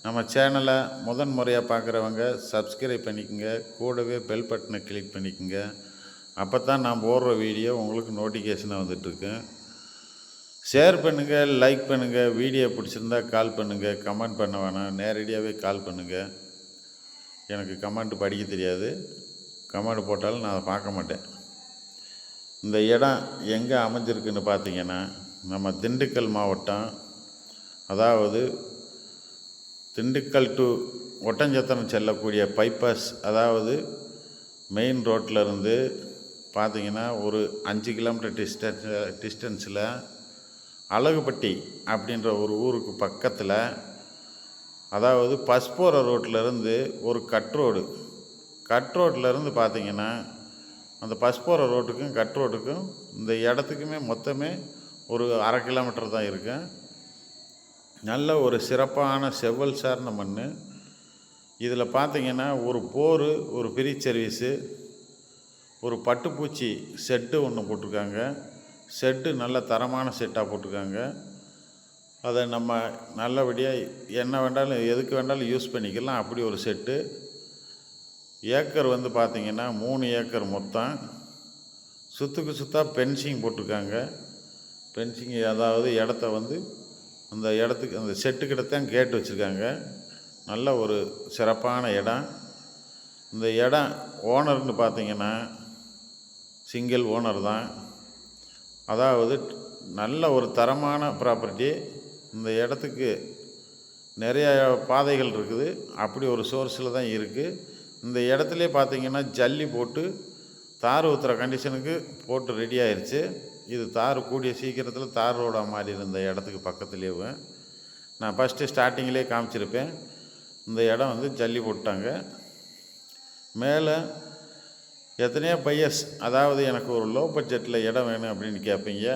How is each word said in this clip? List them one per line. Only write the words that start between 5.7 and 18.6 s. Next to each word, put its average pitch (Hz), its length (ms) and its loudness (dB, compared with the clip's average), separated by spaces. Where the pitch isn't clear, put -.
அப்பதான் 127 440 2
நான் 117 200 0
போடுற 123 360 6
வீடியோ 110 380 0
உங்களுக்கு 113 400 -4
நோட்டிஃபிகேஷனா 104 640 -2
வந்துட்டுருக்கும். 95 600 -6
ஷேர் 160 340 8
பண்ணுங்க, 147 380 2
லைக் 139 260 6
பண்ணுங்க, 123 280 2
வீடியோ 131 280 4
பிடிச்சிருந்தா 113 420 -2
கால் 110 240 4
பண்ணுங்க, 104 360 0
கமெண்ட் 107 340 -2
பண்ண 101 240 0
வேணாம், 98 380 -2
நேரடியாவே 107 500 -2
கால் 101 200 -2
பண்ணுங்க. 90 300 -6
எனக்கு 95 200 -6
கமெண்ட் 104 400 -4
படிக்க 101 200 -2
தெரியாது, 92 360 0